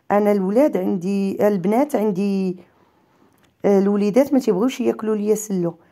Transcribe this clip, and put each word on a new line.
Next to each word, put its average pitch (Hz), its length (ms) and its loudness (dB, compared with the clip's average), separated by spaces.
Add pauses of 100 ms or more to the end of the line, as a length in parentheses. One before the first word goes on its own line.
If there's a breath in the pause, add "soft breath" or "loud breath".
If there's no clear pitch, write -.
(120)
انا 208 200 2
الولاد 202 460 2
عندي، 196 680 -2
البنات 208 480 0
عندي، 196 600 -2 (1080 soft breath)
آه، 202 140 4
الوليدات 208 540 2
ما 262 60 4
تيبغيوش 233 420 -2
ياكلوا 220 340 -2
ليا 208 200 0
سلو، 180 400 -4 (160 soft breath)